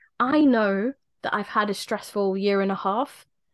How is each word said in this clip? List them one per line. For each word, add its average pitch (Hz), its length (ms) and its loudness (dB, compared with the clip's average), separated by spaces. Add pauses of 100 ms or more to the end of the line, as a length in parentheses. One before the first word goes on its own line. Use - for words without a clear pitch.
(180)
I 294 260 2
know 220 500 2 (280)
that - 120 -6
I've 202 140 -4
had 208 220 0
a 196 40 -2
stressful 202 640 -4
year 196 240 2
and 196 100 0
a 185 40 -4
half." 220 500 -4 (280)